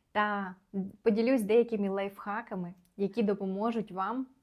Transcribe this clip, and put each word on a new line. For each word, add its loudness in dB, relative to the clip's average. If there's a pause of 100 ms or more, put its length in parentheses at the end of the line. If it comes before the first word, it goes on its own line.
(120)
та 0 (480)
поділюсь 4
деякими 2
лайфхаками, -6 (220)
які 0
допоможуть -2
вам -4 (160)